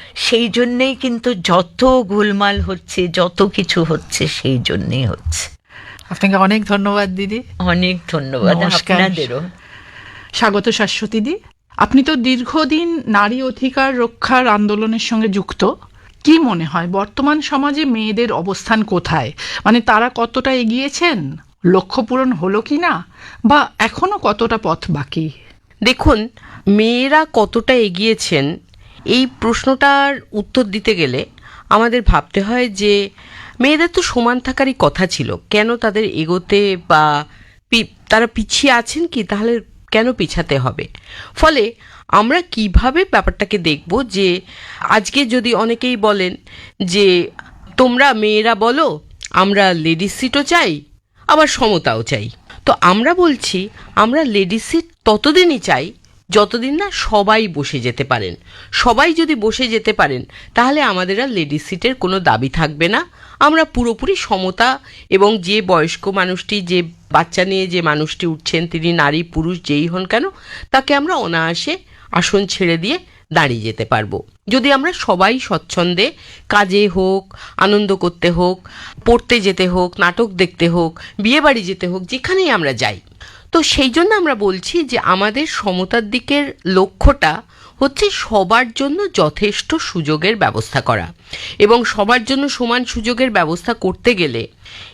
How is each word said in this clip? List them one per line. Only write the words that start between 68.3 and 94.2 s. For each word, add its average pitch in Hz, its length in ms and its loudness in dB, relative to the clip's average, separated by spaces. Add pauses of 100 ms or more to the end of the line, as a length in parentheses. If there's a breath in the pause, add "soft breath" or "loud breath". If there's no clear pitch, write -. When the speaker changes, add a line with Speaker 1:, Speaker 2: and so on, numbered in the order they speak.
Speaker 3:
তিনি 165 260 -2
নারী 156 300 0
পুরুষ 165 400 -6
যেই 147 240 0
হন 180 180 -6
কেন, 233 200 -2 (460 loud breath)
তাকে 262 240 2
আমরা 294 200 0
অনায়াসে 170 640 -4 (340 soft breath)
আসন 196 340 0
ছেড়ে 175 300 -2
দিয়ে 214 220 -4 (340 soft breath)
দাঁড়িয়ে 139 280 0
যেতে 110 240 -6
পারবো। 107 380 -2 (260)
যদি 254 240 2
আমরা 277 200 0
সবাই 214 480 0
স্বচ্ছন্দে 180 720 -2 (360 loud breath)
কাজে 208 400 2
হোক, 190 480 -2 (200 loud breath)
আনন্দ 202 400 2
করতে 175 340 -2
হোক, 180 380 -2 (360 loud breath)
পড়তে 240 360 2
যেতে 185 280 0
হোক, 180 320 0
নাটক 196 300 0
দেখতে 175 380 0
হোক, 170 300 0 (200 loud breath)
বিয়ে 233 220 2
বাড়ি 277 220 2
যেতে 185 260 -6
হোক, 185 140 -6
যেখানেই 330 480 -2
আমরা 160 220 0
যাই, 107 280 -4 (520 loud breath)
তো 330 100 4
সেই 262 280 0
জন্য 349 240 2
আমরা 339 200 0
বলছি 202 480 -2
যে 254 160 -4
আমাদের 208 480 0
সমতার 208 640 -4
দিকের 277 440 -2 (100)
লক্ষ্যটা 190 800 2 (360 soft breath)
হচ্ছে - 320 0
সবার 220 600 0
জন্য 320 400 -4
যথেষ্ট 202 640 -2
সুযোগের 165 600 -2
ব্যবস্থা 117 440 -2
করা, 101 340 -4 (440 loud breath)
এবং 226 260 4
সবার 220 400 0
জন্য 277 240 -2
সমান 247 360 -2
সুযোগের 240 460 -2
ব্যবস্থা 175 440 -2
করতে 214 400 0
গেলে 135 340 -2 (460 loud breath)